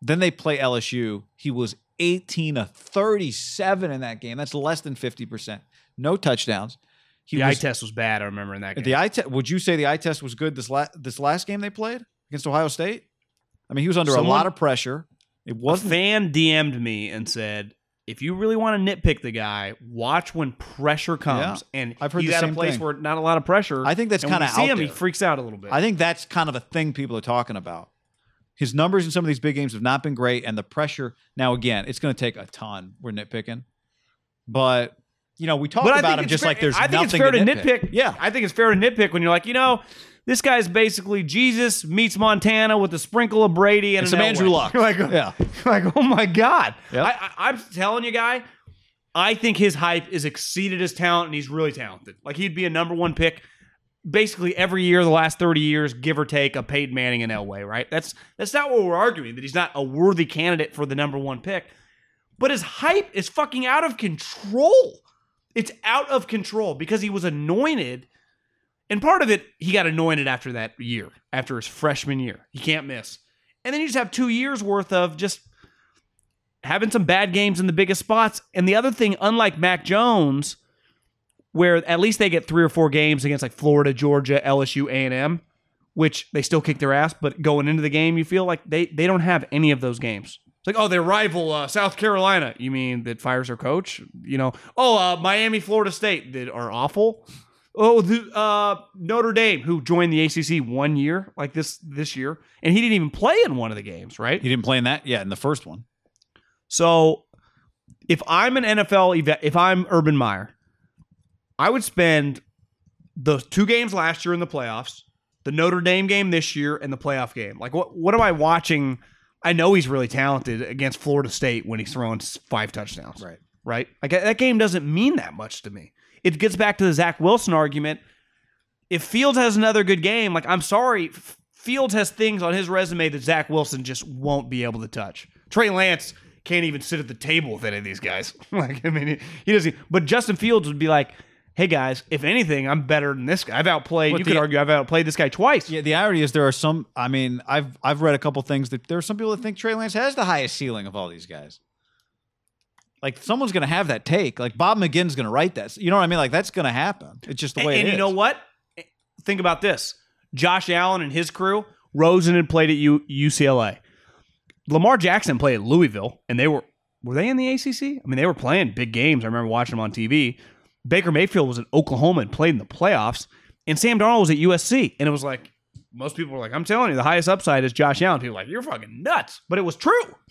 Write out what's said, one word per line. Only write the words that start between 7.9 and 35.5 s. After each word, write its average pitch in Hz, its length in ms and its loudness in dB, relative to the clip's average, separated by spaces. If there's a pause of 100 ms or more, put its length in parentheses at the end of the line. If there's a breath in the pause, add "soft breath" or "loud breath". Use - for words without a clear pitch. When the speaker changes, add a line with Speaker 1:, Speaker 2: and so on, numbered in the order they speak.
Speaker 2:
bad, 110 320 -2
I - 20 -6
remember, 101 300 -8
in 101 60 -10
that 98 160 -10
game. 131 60 -8
Speaker 1:
The 131 120 0
eye 185 140 2
te-, 220 180 -4
would 131 200 -4
you 175 120 -2
say 170 160 0
the 147 100 0
eye - 120 0
test 156 260 -4
was 123 100 -12
good 151 220 -6
this 120 140 -12
la-, 143 260 -2
this 131 240 -12
last 151 260 -2
game 202 140 -8
they 202 100 -10
played 226 340 -10 (280)
against 147 160 -8
Ohio 151 220 0
State? 185 340 -6 (640)
I - 60 -10
mean, 139 80 0
he 170 40 0
was 175 100 2
under 147 160 2
Speaker 2:
Someone, 123 120 4
Speaker 1:
a - 40 2
lot 151 180 4
of 180 80 -4
pressure. 139 500 -2 (400)
It 117 100 -8
wasn't 165 360 -2
Speaker 2:
a 165 40 2
fan 196 360 0
D 160 200 4
M'd 147 300 0
me 107 300 -4
and 110 180 -8
said, 104 460 -8 (320)
"If - 140 -14
you 165 120 -4
really 220 220 0
wanna 220 240 0
nitpick 180 420 0
the 120 100 -8
guy, 104 500 -6
watch 120 520 -4
when 143 200 -4
pressure 151 640 -4
comes." 151 480 -4 (100)
Speaker 1:
Yeah, 135 80 -8
Speaker 2:
And 120 200 -8
Speaker 1:
I've 147 100 -4
heard 165 120 -2
Speaker 2:
he's 160 80 0
Speaker 1:
the 170 60 2
Speaker 2:
at 165 40 2
Speaker 1:
same 160 100 -2
Speaker 2:
a 160 40 -6
place 170 180 -2
Speaker 1:
thing. 120 100 -4
Speaker 2:
where 147 100 -4
not 151 240 -4
a 160 40 -4
lot 165 160 2
of 151 80 -2
pressure. 175 400 0
Speaker 1:
I 147 80 2
think 220 160 -2
that's 202 140 0
Speaker 2:
And - 80 -2
when 180 80 2
Speaker 1:
kinda 139 120 2
Speaker 2:
you 113 40 -4
see 127 80 4
Speaker 1:
out 277 60 2
Speaker 2:
him, 226 100 2
he 151 80 -2
Speaker 1:
there. - 80 -12
Speaker 2:
freaks 180 260 -2
out 156 180 0
a - 20 -8
little 110 180 -14
bit. 101 120 -12
Speaker 1:
I 139 80 2
think 196 200 0
that's 165 260 -2
kind 160 240 -2
of 127 60 -8
a 123 40 -4
thing 156 340 -4
people 131 220 -8
are 107 60 -6
talking 120 340 -2
about. 90 360 -14 (640)
His 120 180 -4
numbers 175 320 2
in 160 60 -6
some 175 120 0
of 160 40 -2
these 139 120 -2
big 139 160 -2
games 139 180 -4
have 107 80 -10
not 131 220 0
been 147 120 -4
great, 123 280 -2
and 110 140 -6
the 101 60 -8
pressure. 143 520 -8 (220)
Now, 127 160 0
again, 117 340 -2
it's 131 120 -10
gonna 143 140 -2
take 120 220 -6
a 98 120 -18
ton. 98 520 -16
We're 120 120 -12
nitpicking, 110 520 -12 (840)
but, 127 500 0 (400)
you 160 100 -6
know, 156 80 0